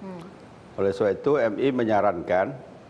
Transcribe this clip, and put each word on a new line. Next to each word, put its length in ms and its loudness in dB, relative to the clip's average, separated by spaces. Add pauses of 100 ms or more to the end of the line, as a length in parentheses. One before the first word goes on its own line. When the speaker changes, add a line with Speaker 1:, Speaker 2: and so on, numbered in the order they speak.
Speaker 1:
Hmm. 220 -14 (580)
Speaker 2:
Oleh 160 0
sebab 160 2
itu, 240 0
M 240 0
I 80 2
menyarankan, 880 2 (340)